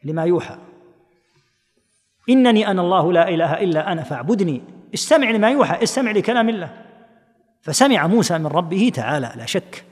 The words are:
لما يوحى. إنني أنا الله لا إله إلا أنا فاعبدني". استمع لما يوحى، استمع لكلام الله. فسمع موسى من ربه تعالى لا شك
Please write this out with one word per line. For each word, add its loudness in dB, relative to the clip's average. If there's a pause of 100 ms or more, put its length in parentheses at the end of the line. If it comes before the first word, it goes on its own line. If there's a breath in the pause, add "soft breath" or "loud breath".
لما -6
يوحى. -2 (1700)
إنني 4
أنا 0
الله 2
لا 4
إله 0
إلا -2
أنا -4
فاعبدني". -2 (320)
استمع 0
لما 2
يوحى، 0
استمع -2
لكلام 0
الله. -6 (920)
فسمع 2
موسى 2
من -4
ربه 0
تعالى -4
لا -14
شك -8